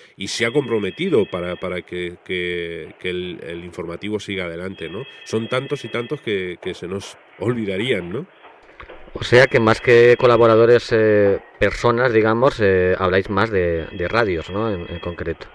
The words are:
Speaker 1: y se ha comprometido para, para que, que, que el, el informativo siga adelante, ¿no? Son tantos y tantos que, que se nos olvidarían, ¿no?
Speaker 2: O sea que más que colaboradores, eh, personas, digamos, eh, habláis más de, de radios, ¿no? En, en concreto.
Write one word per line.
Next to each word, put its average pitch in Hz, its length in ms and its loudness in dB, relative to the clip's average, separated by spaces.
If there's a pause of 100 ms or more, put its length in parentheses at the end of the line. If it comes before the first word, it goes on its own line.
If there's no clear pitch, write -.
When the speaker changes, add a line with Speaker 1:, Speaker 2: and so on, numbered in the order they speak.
(180)
Speaker 1:
y 95 120 -10
se - 180 -2
ha 117 60 -2
comprometido 117 720 0
para, 87 300 -6
para 90 260 -8
que, 87 320 -8 (100)
que, 87 760 -6
que 92 100 -6
el, 90 320 -8
el 85 220 -12
informativo 87 560 -8
siga 95 260 -8
adelante, 85 420 -10
¿no? 101 160 -12 (200)
Son 113 240 -6
tantos 135 360 -6
y 117 40 -12
tantos 123 340 -8
que, 92 400 -6
que 92 120 -8
se - 140 -12
nos 95 300 -10 (200)
olvidarían, 104 720 -4
¿no? 139 160 -8 (920)
Speaker 2:
O - 60 -8
sea 127 240 6
que 131 140 2
más 110 200 2
que 120 380 6
colaboradores, 117 720 6
eh, 107 480 4 (220)
personas, 120 520 2
digamos, 110 480 2
eh, 92 380 4
habláis 95 320 0
más 104 180 0
de, 87 440 -2
de 87 160 -6
radios, 95 420 -2
¿no? 107 220 -4
En, 85 160 -8
en 87 100 -10
concreto. 85 560 -8